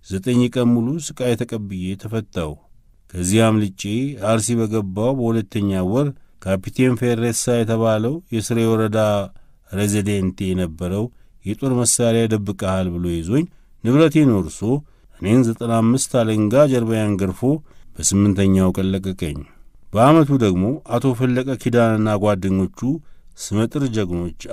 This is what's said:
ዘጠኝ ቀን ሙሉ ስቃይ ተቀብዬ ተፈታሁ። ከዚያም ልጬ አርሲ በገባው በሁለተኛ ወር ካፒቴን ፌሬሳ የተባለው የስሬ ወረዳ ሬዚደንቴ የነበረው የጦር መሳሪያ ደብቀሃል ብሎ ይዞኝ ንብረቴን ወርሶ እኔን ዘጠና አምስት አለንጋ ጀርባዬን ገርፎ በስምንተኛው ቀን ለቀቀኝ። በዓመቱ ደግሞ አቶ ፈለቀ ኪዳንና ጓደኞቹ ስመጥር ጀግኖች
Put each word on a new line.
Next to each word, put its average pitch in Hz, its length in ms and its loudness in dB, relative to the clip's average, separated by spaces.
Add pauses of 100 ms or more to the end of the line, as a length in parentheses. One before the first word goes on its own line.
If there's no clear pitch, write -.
ዘጠኝ 120 440 0
ቀን 120 180 0
ሙሉ 120 200 2 (140)
ስቃይ 123 340 -4
ተቀብዬ 104 500 -8 (120)
ተፈታሁ። 104 540 -6 (560)
ከዚያም 110 500 2
ልጬ 101 240 -4 (420)
አርሲ 110 320 0
በገባው 107 580 -2
በሁለተኛ 110 720 -2
ወር 127 220 0 (340)
ካፒቴን 113 540 0
ፌሬሳ 117 480 -2 (100)
የተባለው 113 640 0 (140)
የስሬ 117 360 -2
ወረዳ 110 340 0 (720)
ሬዚደንቴ 101 760 -2
የነበረው 90 600 -4 (400)
የጦር 117 280 -4
መሳሪያ 117 540 2
ደብቀሃል 98 600 -2
ብሎ 87 200 -4
ይዞኝ 87 360 -2 (380)
ንብረቴን 147 480 4
ወርሶ 92 280 -2 (560)
እኔን 113 280 2
ዘጠና 117 340 -2
አምስት 117 380 2
አለንጋ 110 380 2 (140)
ጀርባዬን 113 480 0
ገርፎ 92 260 -4 (500)
በስምንተኛው 95 800 2
ቀን 95 180 -4
ለቀቀኝ። 92 480 -4 (540)
በዓመቱ 139 380 6 (100)
ደግሞ 95 240 2 (260)
አቶ 120 240 -2
ፈለቀ 127 440 0
ኪዳንና 113 500 2 (120)
ጓደኞቹ 95 600 0 (580)
ስመጥር 113 520 -2
ጀግኖች 87 520 -4 (120)